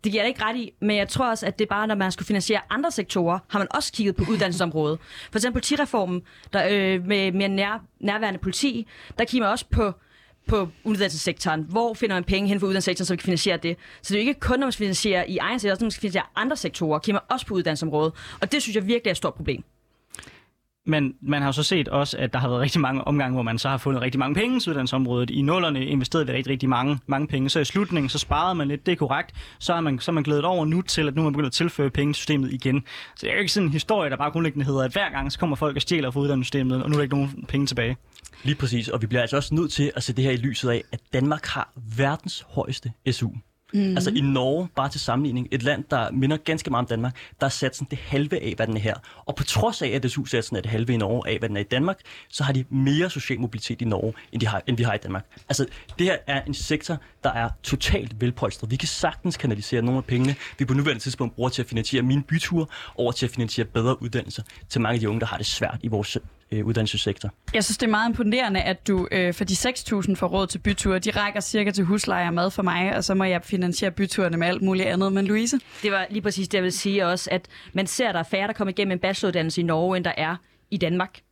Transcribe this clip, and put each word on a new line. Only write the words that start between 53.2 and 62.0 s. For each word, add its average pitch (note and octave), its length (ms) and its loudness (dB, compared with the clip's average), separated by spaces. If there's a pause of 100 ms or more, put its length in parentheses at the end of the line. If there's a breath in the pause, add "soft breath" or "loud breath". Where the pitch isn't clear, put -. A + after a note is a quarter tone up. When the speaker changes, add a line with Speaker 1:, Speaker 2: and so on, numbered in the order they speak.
Speaker 3:
mobilitet A#2 420 -6
i A#2 40 -2
Norge, A2 280 0 (180 loud breath)
end A#2 100 -2
de A2 60 2
har, G2+ 200 0
end B2 100 2
vi A#2 60 2
har A2+ 100 2
i G#2 40 0
Danmark. F#2+ 280 -6 (240 loud breath)
Altså, C3 160 2 (340 loud breath)
det F3 80 4
her F#3 100 2 (100)
er C#3 140 0
en C#3+ 120 -6
sektor, D#3 440 -2 (260 loud breath)
der B2+ 80 2
er A#2 180 0 (140)
totalt A#2 580 0
velpolstret. A#2+ 500 -2
Vi B2+ 40 0
kan D#3 120 -2
sagtens - 500 -2
kanalisere A2+ 440 0
nogle B2 160 2
af B2+ 80 -2
pengene, C3 300 2 (240 loud breath)
vi C#3 60 2
på B2+ 80 0
nuværende C#3 300 2
tidspunkt B2 320 -4
bruger B2 140 0
til B2+ 120 -4
at A2+ 60 -4
finansiere A#2 360 0